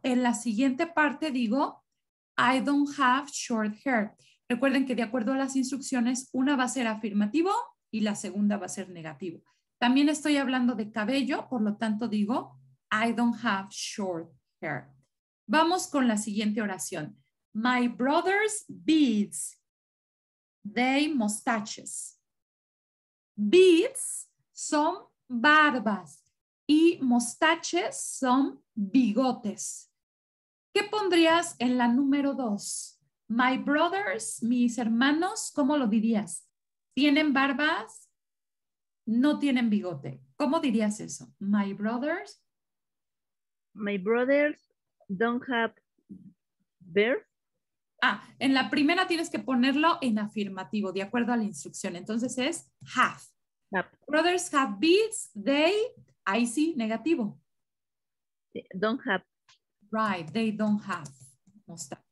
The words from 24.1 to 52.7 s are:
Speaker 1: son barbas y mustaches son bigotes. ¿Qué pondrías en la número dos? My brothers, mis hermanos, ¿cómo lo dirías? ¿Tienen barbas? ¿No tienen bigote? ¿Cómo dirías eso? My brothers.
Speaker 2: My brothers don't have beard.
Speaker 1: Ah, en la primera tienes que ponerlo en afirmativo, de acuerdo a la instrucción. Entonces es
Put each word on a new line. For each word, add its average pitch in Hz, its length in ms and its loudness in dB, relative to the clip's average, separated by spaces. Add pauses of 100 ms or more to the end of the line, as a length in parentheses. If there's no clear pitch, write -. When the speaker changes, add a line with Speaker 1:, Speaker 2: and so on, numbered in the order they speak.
Speaker 1:
son 311 440 0 (320)
barbas 247 960 2 (440)
y 330 340 6
mustaches 311 960 0
son 262 640 -2 (120)
bigotes. 233 1200 0 (800)
¿Qué 403 100 2
pondrías 349 760 2
en 247 180 2
la 240 100 2
número 277 460 2
dos? - 640 -6 (300)
My 254 280 2
brothers, 339 840 -2
mis 240 340 2
hermanos, 285 760 0
¿cómo 294 240 2
lo 254 100 0
dirías? 220 600 -2 (480)
¿Tienen 294 380 4
barbas? 302 760 -2 (960)
¿No 269 340 2
tienen 254 300 2
bigote? 175 520 -4 (140)
¿Cómo 294 240 0
dirías 220 400 0
eso? - 400 -14
My 202 340 -2
brothers. 254 680 -6 (1300)
Speaker 2:
My 202 240 -6
brothers 254 640 0 (480)
don't 233 420 -2
have 226 240 0 (1080)
beard. 208 460 -2 (760)
Speaker 1:
Ah, 226 220 0 (140)
en 269 160 2
la 262 160 2
primera 330 380 2
tienes 330 220 -2
que 302 100 -6
ponerlo 277 640 2
en 220 180 0
afirmativo, 202 720 -6
de 190 100 -4
acuerdo 240 320 -2
a 240 40 0
la 220 60 -2
instrucción. 180 520 -8
Entonces 226 420 -6
es 294 340 -4 (240)